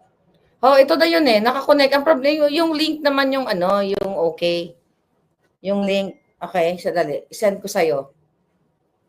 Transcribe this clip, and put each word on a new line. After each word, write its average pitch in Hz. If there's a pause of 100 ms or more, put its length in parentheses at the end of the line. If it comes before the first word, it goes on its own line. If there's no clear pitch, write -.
(580)
Oh, 262
ito 269
na 320
yun 330
eh. 226
Nakakonect. 269
Ang 285
problem, 294
yung, 294
yung 330
link 302
naman 277
yung 269
ano, 196
yung 196 (160)
okay. 170 (880)
Yung 202
link. 196 (200)
Okay, 170
sandali. 165
Send -
ko 196
sa'yo. 156 (960)